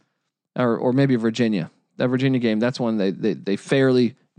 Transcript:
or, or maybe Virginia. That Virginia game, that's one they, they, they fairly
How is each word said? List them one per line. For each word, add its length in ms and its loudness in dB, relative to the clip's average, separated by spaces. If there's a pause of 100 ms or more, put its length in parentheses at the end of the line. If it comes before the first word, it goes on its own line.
(580)
or, 180 0
or 160 0
maybe 240 2
Virginia. 540 0 (260)
That 120 -2
Virginia 300 0
game, 220 0
that's 180 -2
one 200 -2
they, 140 0
they, 200 -2
they 240 -4
fairly 600 2 (220)